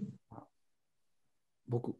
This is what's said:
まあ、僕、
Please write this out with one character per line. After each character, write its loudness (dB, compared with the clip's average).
ま -12
あ、 -10
僕、 2